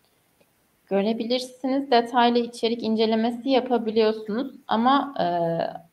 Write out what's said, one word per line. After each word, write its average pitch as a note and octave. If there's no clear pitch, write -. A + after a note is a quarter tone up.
Görebilirsiniz. B3+
Detaylı A#3+
içerik A#3
incelemesi A3+
yapabiliyorsunuz. A3+
Ama, C4+
e, -